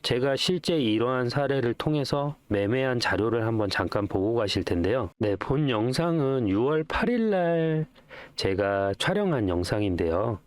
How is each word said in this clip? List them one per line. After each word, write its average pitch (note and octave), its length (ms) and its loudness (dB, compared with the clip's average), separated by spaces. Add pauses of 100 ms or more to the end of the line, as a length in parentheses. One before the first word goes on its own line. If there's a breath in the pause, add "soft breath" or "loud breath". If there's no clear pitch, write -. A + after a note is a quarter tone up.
제가 C3+ 320 0
실제 F3 420 0
이러한 A#2+ 520 0
사례를 C3+ 440 0
통해서 C#3+ 640 -2 (140)
매매한 A#2+ 500 0
자료를 A2 480 0
한번 A2 220 0
잠깐 G2 360 -2
보고 G2+ 300 0
가실 G2+ 300 0
텐데요. F#2+ 520 0
네, G2+ 200 0
본 C#3 320 0
영상은 C3+ 800 0
유월 C#3 340 2
팔 - 260 -2
일 A3+ 220 0
날 E3 560 0 (480 loud breath)
제가 G2 640 0
촬영한 F3 500 0
영상인데요. F2+ 1000 0